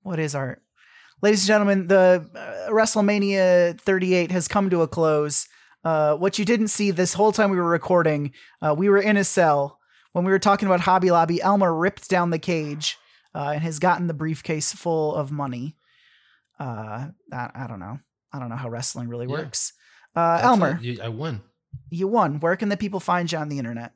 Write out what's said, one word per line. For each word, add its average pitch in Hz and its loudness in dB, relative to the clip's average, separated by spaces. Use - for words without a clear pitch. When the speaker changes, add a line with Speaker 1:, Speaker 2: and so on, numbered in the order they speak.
Speaker 1:
what 185 -8
is 151 -4
art? 135 -6
Ladies 208 4
and 190 2
gentlemen, 202 2
the, 185 6
uh, 98 -8
WrestleMania 196 2
thirty-eight 185 2
has 180 0
come 196 0
to 175 2
a 160 2
close. 151 0
Uh, 151 2
what 190 -2
you 208 0
didn't 220 2
see 208 2
this 175 0
whole 208 2
time 208 2
we 190 0
were 180 0
recording, 156 0
uh, 156 0
we 190 0
were 196 6
in 208 2
a 196 2
cell. 147 2
When 175 0
we 190 2
were 190 4
talking 202 2
about 180 2
Hobby 185 2
Lobby, 170 2
Elmer 196 2
ripped 160 -2
down 175 2
the 165 -2
cage, 151 -4
uh, 143 -4
and 151 -4
has 160 -4
gotten 175 2
the 165 -4
briefcase 156 -4
full 156 -2
of 147 -4
money. 139 -8
Uh, 117 -8
I, 120 -8
I 135 -10
don't 113 -12
know. 107 -12
I 143 -12
don't 123 -10
know 117 -10
how 127 -8
wrestling 120 -8
really 120 -8
Speaker 2:
Yeah. 131 -6
Speaker 1:
works. 151 -6
Uh, 170 2
Speaker 2:
That's 196 0
Speaker 1:
Elmer, 202 2
Speaker 2:
it. 113 -10
You, 120 -8
I 117 -6
won. 117 -8
Speaker 1:
you 180 -4
won. 180 0
Where 165 2
can 202 -4
the 202 -2
people 196 -6
find 175 -2
you 165 -4
on 151 -6
the 143 -6
internet? 117 -8